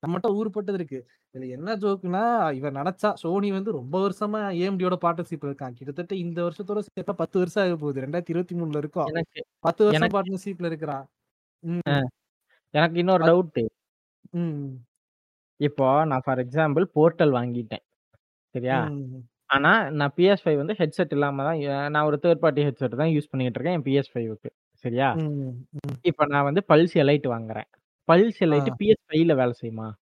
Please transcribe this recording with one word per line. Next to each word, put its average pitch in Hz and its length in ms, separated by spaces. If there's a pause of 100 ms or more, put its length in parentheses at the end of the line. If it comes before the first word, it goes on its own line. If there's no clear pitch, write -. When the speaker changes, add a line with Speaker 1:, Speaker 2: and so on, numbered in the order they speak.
Speaker 1:
நம்மகிட்ட 180 200
ஊர்பட்டது 208 460
இருக்கு. 143 340 (260)
இதுல 131 160
என்ன 160 260
ஜோக்குன்னா, 196 800
இவன் 139 220
நினைச்சா, 185 380
சோனி 202 380
வந்து 196 200
ரொம்ப 170 380
வருஷமா 208 400
ஏ 175 100
எம் 190 180
டியோட 180 240
பார்ட்னர்ஷிப்ல 170 440
இருக்கான். 139 260
கிட்டத்தட்ட 143 440
இந்த 175 280
வருஷத்தோட 196 380
சேர்த்தா 190 300
பத்து 170 280
வருஷம் 180 260
ஆக 175 100
போகுது. 147 260
ரெண்டாயிரத்தி 160 280
இருபத்தி 175 260
மூணுல 160 220
இருக்கோம். 151 280
Speaker 2:
எனக்கு, 160 380 (160)
Speaker 1:
பத்து 170 260
வருஷம் 170 240
Speaker 2:
எனக்கு 196 120
Speaker 1:
பார்ட்னர்ஷிப்ல 185 440
இருக்கிறான். 151 420 (520)
ம். 170 280
Speaker 2:
ஆ. 139 200 (600)
எனக்கு 165 300
இன்னொரு 175 240
Speaker 1:
பத்-, 160 40
Speaker 2:
டவுட்டு. 165 380 (680)
Speaker 1:
ம். 156 360 (880)
Speaker 2:
இப்போ 143 500
நான் 131 160
for 131 160
example 143 460 (120)
போர்ட்டல் 160 360
வாங்கிட்டேன். 120 540 (640)
சரியா? 127 320
Speaker 1:
ம். 143 220 (400)
Speaker 2:
ஆனா 156 440
நான் 147 260
பி 175 80
எஸ் 190 240
ஃபைவ் 151 100
வந்து 160 200
ஹெட்செட் 160 340
இல்லாம 143 320
தான், 160 120
எ-, 143 340
நான் 151 160
ஒரு 147 160
தேர்ட் 170 140
பார்ட்டி 151 280
ஹெட்செட் 127 320
தான் 147 120
யூஸ் 151 220
பண்ணிட்டு 127 300
இருக்கேன் 160 140
என் 165 80
பி 135 120
எஸ் 135 240
ஃபைவுக்கு. 113 320 (240)
சரியா? 127 400
Speaker 1:
ம், 160 60
ம். 139 440 (380)
Speaker 2:
இப்ப 160 240
நான் 143 180
வந்து 147 240
பல்ஸ் 165 260
எலைட் 143 340
வாங்குறேன். 110 420 (420)
பல்ஸ் 190 400
Speaker 1:
ஆ. 147 40
Speaker 2:
எலைட் 139 220
பி 202 100
எஸ் - 220
ஃபைவ்ல 160 260
வேலை 123 260
செய்யுமா? 110 300 (120)